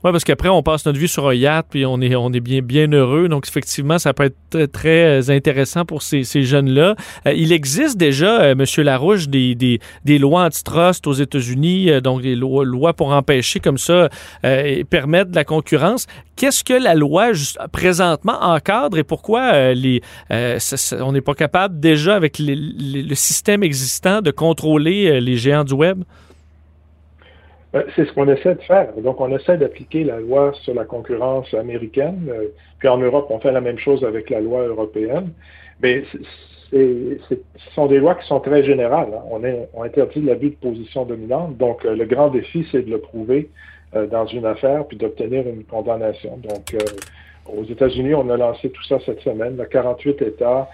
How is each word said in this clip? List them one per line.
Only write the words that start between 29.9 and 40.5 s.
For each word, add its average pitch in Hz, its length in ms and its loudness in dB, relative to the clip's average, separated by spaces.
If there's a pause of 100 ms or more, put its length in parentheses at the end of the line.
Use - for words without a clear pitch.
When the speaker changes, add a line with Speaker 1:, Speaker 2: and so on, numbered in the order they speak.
Speaker 2:
la 117 160 -4
loi 139 320 0 (100)
sur 127 100 -8
la 113 120 -4
concurrence 123 680 -6
américaine. 120 760 -4
Euh, 110 140 -6 (340)
puis 135 100 0
en 123 80 4
Europe, 127 320 0
on 110 120 -6
fait 143 100 0
la 127 100 0
même 120 160 -6
chose 135 280 0
avec 110 260 -6
la 113 100 -2
loi 120 220 -2
européenne. 113 720 -6 (500)
Mais 127 280 0
c'est, - 100 -16 (500)
c'est, 131 480 0 (100)
c'est, 127 120 -4 (160)
ce - 180 -20
sont 147 120 0
des 139 120 4
lois 160 160 4
qui - 140 -10
sont 139 120 0
très 143 240 2
générales, 131 480 0
hein. 107 180 -10
On 113 140 -8
est, 123 300 -6
on 117 80 -10
interdit 127 400 -2
l'abus 135 280 -2